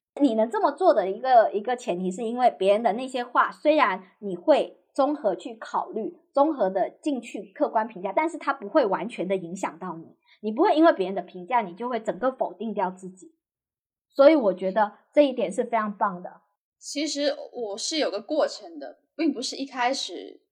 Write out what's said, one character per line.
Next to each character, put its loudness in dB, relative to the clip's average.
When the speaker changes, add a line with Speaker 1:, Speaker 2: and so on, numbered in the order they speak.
Speaker 1:
你 4
能 2
这 -2
么 4
做 4
的 0
一 -6
个， 6
一 -2
个 -2
前 -4
提 -4
是 -6
因 -4
为 4
别 2
人 0
的 2
那 -6
些 -4
话， 0
虽 2
然 2
你 -8
会 2
综 2
合 -2
去 -10
考 -6
虑， -8
综 4
合 0
的 0
进 -4
去 -12
客 0
观 0
评 -14
价， -6
但 2
是 -10
它 -4
不 -6
会 2
完 -2
全 -8
的 -2
影 -10
响 -8
到 -10
你， -20
你 -6
不 0
会 4
因 6
为 8
别 0
人 -6
的 -4
评 -14
价， 0
你 -6
就 -8
会 -4
整 -6
个 0
否 -4
定 -8
掉 -2
自 -14
己。 -20
所 8
以 8
我 2
觉 -4
得 0
这 6
一 0
点 -2
是 -2
非 -2
常 -4
棒 -2
的。 -18
Speaker 2:
其 -6
实 -2
我 -8
是 -6
有 0
个 -4
过 0
程 -8
的， -16
并 0
不 -8
是 -8
一 -8
开 -2
始 -10